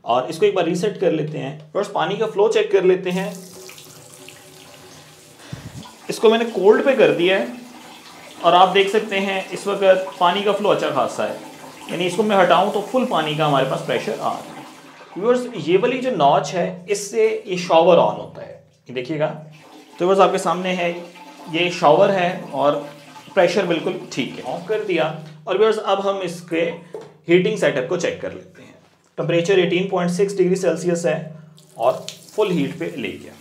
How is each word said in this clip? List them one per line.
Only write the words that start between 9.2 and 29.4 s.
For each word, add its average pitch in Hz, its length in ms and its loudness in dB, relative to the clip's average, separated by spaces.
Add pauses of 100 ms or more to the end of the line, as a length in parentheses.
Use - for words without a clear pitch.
इस 180 160 -10
वक्त 190 520 2
पानी 185 240 2
का 208 100 2
फ्लो 196 160 0
अच्छा 151 220 0
खासा 120 320 -2
है, 107 120 -4 (560)
यानी 175 140 -4
इसको 175 180 -2
मैं 214 120 2
हटाऊं 180 360 4
तो 202 120 -2
full 247 240 0
पानी 156 300 -2
का 156 80 2
हमारे 139 240 2
पास 160 160 -4
pressure 127 260 -2
आ - 180 -4
रहा - 20 -2
है। - 340 -12 (520)
Viewers, 247 300 0 (100)
ये 165 200 2
वाली 254 220 2
जो 240 140 -2
notch 170 400 4
है, 160 360 -4
इससे 220 360 0 (220)
ये 180 120 -4
shower 170 380 6
on 107 220 2
होता - 220 -14
है, - 120 -16 (360)
ये 123 60 -14
देखिएगा। 151 320 -4
तो - 800 -10
viewers, 190 140 4
आपके 185 200 6
सामने 185 340 -2
है, 175 180 -2 (600)
ये 170 200 0
shower 175 400 6
है 180 180 0 (240)
और 139 220 2 (580)
pressure 185 340 2
बिल्कुल 170 320 -2 (120)
ठीक - 240 -6
है। - 100 -14
ऑफ 165 220 -8
कर 214 160 -4
दिया 165 220 0 (420)
और 185 100 -2
viewers, 214 220 4
अब 202 220 0
हम 196 220 -2
इसके 165 380 -6 (680)
heating 180 280 4
setup 139 320 0
को 175 80 -2
check - 240 -4
कर - 120 -8
लेते - 280 -18
हैं। - 140 -20 (420)
Temperature 170 420 2